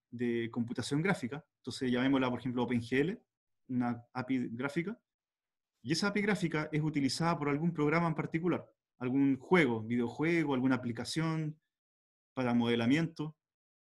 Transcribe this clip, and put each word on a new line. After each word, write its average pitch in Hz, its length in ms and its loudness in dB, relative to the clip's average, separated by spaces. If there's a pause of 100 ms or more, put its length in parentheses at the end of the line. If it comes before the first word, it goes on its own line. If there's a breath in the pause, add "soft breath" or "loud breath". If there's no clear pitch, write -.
(100)
de 117 400 -2
computación 123 520 -4
gráfica, 156 420 -2 (140)
entonces 127 320 -4
llamémosla, 131 400 2
por 120 80 -4
ejemplo, 123 240 -2
Open 120 180 0
G 127 200 0
L, 180 220 -2 (460)
una 123 440 -2
api 127 400 -2
gráfica, 165 460 -4 (840)
y 127 100 -2
esa 202 160 0
api 208 120 -2
gráfica 165 520 0
es 156 100 0
utilizada 151 560 0
por 143 100 0
algún 156 240 0
programa 165 360 2
en 156 60 0
particular, 160 540 -2 (300)
algún 135 400 2
juego, 131 440 4
videojuego, 139 720 0
alguna 127 220 2
aplicación 156 840 -2 (760)
para 123 200 2
modelamiento, 120 840 2 (600)